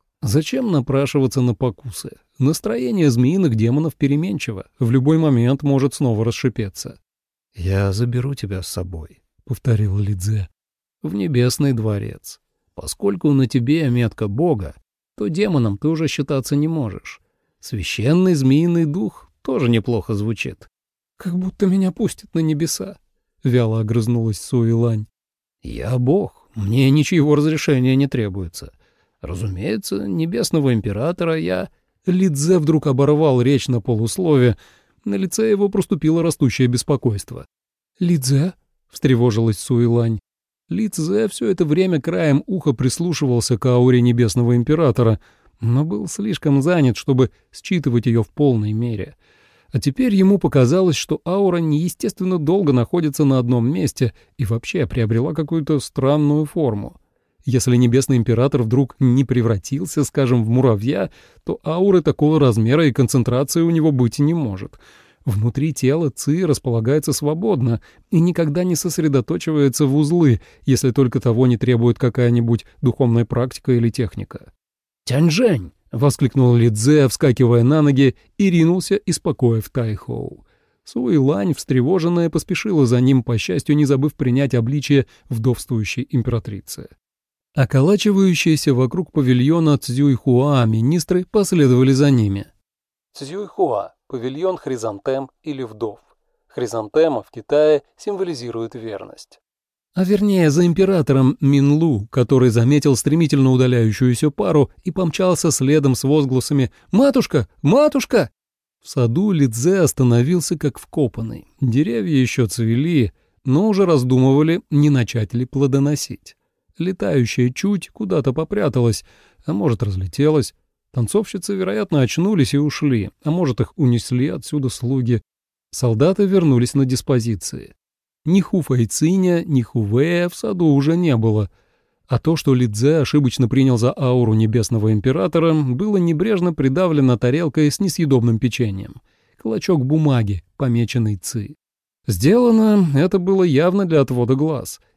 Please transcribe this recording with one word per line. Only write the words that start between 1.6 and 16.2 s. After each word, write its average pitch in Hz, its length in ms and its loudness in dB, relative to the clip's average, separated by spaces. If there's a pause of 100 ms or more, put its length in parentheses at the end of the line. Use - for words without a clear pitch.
Настроение 202 720 0
змеиных 131 440 0
демонов 127 400 0
переменчиво, 143 720 -4 (120)
в 120 100 0
любой 135 300 2
момент 131 440 2
может 139 300 0
снова 113 320 -2
расшипеться. - 760 -6 (540)
"Я 98 380 -2
заберу 120 420 -4
тебя 95 300 -8
с - 40 -14
собой", 87 540 -12 (240)
повторил 107 520 -2
Ли 104 180 -2
Цзэ, 98 320 -4 (560)
"в 151 100 -6
небесный 139 600 0
дворец. 107 680 -6 (340)
Поскольку 190 600 -4
на 135 140 2
тебе 139 420 0
метка 120 380 -2
бога, 110 480 -2 (400)
то 208 120 -4
демоном 156 500 0
ты 147 100 -4
уже 160 200 -2
считаться 139 480 -4